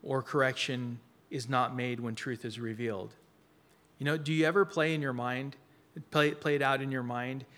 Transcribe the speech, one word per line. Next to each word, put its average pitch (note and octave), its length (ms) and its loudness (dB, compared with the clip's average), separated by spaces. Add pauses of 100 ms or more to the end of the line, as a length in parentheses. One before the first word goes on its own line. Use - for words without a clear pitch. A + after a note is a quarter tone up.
or C3+ 200 0
correction B2 800 0 (280)
is B2 200 -6
not B2+ 260 2
made B2 240 -2
when A#2 160 -4
truth A#2 300 -6
is A2+ 160 -8
revealed. A2 540 -4 (840)
You C3+ 60 -4
know, D3 120 2
do D3+ 160 -2
you D#3 140 4
ever F#3 180 6
play D#3+ 300 2
in D3+ 80 0
your C3+ 100 0
mind, B2+ 440 -4 (560)
play, D3+ 180 6
play D3 240 0
it C#3 80 2
out C3+ 200 4
in C#3 100 -2
your C3 100 0
mind, B2 420 -4 (140)